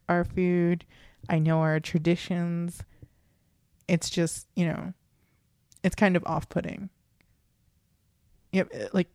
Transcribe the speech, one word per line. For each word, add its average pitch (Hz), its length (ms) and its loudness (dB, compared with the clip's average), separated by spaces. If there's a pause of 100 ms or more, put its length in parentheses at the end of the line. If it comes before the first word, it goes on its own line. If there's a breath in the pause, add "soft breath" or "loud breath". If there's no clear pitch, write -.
our 175 140 2
food, 175 600 2 (440 soft breath)
I - 80 2
know 160 220 4
our 156 200 2
traditions, 170 1040 -2 (1040 soft breath)
it's 170 220 2
just, - 460 -2
you 180 100 2
know, - 280 -4 (880)
it's 180 120 0
kind 190 200 4
of - 100 0
off-putting. - 640 -6 (1600)
Yep, 180 220 0
it, 110 200 -8
like, 180 220 0